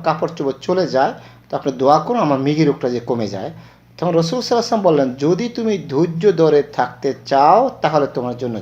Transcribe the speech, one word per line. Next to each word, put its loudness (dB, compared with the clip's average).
কাপড় -2
চোপড় -2
চলে -2
যায়, 0
তো -4
আপনি -4
দোয়া 4
করুন -2
আমার 2
মৃগী 0
রোগটা 0
যে -4
কমে -4
যায়।" -8
তখন -2
রাসূল 0
সাল্লাল্লাহু 0
আলাইহি 4
ওয়াসাল্লাম 0
বললেন, -
"যদি 0
তুমি -2
ধৈর্য 2
ধরে 4
থাকতে -4
চাও, 4
তাহলে 0
তোমার -6
জন্য -6